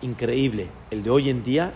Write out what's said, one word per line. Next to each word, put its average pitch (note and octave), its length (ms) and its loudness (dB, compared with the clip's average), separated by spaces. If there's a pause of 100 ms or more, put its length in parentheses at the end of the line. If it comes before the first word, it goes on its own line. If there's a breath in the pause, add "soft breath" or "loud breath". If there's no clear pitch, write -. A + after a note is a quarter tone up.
increíble. A#2+ 680 0 (220)
El G#2+ 120 -6
de G#2+ 80 0
hoy C#3 200 4
en A#2+ 140 0
día D#3 320 0